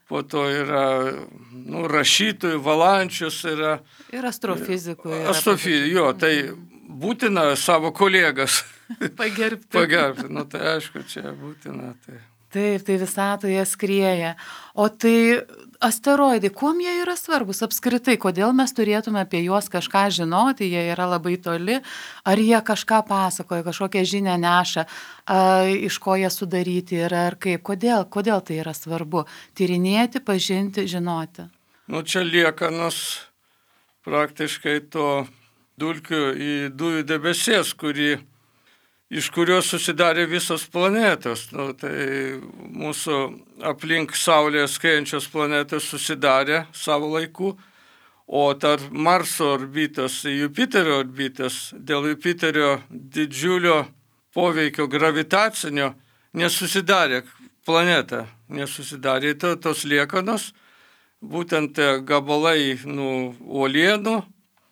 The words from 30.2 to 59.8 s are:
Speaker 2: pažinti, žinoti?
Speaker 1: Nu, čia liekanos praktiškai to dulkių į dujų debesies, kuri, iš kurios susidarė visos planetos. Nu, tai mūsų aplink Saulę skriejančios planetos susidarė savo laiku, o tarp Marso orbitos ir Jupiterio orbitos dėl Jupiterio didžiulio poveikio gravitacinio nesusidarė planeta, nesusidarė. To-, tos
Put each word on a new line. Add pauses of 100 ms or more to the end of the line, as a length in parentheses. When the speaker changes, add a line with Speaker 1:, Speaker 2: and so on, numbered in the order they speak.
Speaker 2:
pažinti,
žinoti? (400)
Speaker 1:
Nu,
čia
liekanos (840)
praktiškai (120)
to (520)
dulkių (140)
į (140)
dujų
debesies,
kuri, (920)
iš
kurios
susidarė
visos
planetos.
Nu,
tai (300)
mūsų (420)
aplink
Saulę
skriejančios
planetos
susidarė
savo
laiku, (800)
o
tarp
Marso
orbitos
ir
Jupiterio
orbitos
dėl
Jupiterio
didžiulio (520)
poveikio
gravitacinio (400)
nesusidarė (380)
planeta, (200)
nesusidarė.
To-,
tos